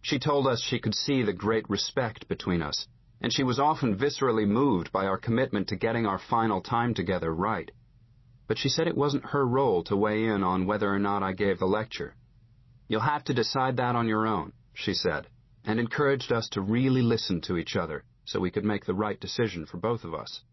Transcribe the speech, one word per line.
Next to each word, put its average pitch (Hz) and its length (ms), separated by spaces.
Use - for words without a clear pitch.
She 143 120
told 143 280
us 120 140
she - 180
could 110 160
see 135 260
the 104 120
great 107 360
respect 110 600
between 87 320
us, - 260
and - 140
she 139 100
was 127 160
often 139 380
viscerally 120 500
moved 107 460
by 95 120
our 95 120
commitment 113 500
to 107 80
getting 113 300
our 98 120
final 113 440
time 120 320
together 85 420
right. 95 340
But - 100
she 139 120
said 165 180
it 165 80
wasn't 143 300
her 139 200
role 120 380
to 104 140
weigh 107 260
in 107 200
on 92 220
whether 101 240
or 98 80
not 101 260
I 95 100
gave 98 260
the 98 80
lecture. 104 480
"You'll 107 140
have 147 240
to 143 80
decide 131 420
that 123 220
on 117 100
your 110 180
own," 98 280
she - 200
said, 76 340
and 110 120
encouraged 135 540
us 117 200
to 101 100
really 127 400
listen 110 400
to 92 160
each - 180
other 80 300
so - 160
we 92 100
could 98 140
make 104 220
the 98 80
right 104 260
decision 92 460
for - 100
both 110 300
of 80 80
us. - 280